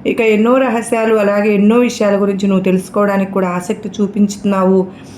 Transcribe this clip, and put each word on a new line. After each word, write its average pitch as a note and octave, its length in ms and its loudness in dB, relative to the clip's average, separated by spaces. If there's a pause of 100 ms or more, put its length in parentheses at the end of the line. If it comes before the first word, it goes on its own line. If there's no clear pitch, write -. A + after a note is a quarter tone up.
ఇక - 120 -2
ఎన్నో A3 360 2
రహస్యాలు, A3+ 580 0
అలాగే G#3 400 2
ఎన్నో G#3 220 4
విషయాల A3+ 460 0
గురించి G3 260 -2
నువ్వు F#3+ 160 0
తెలుసుకోవడానికి F#3+ 680 0
కూడా F#3+ 160 -2
ఆసక్తి F3+ 420 -6 (100)
చూపించుతున్నావు. G3 840 0 (320)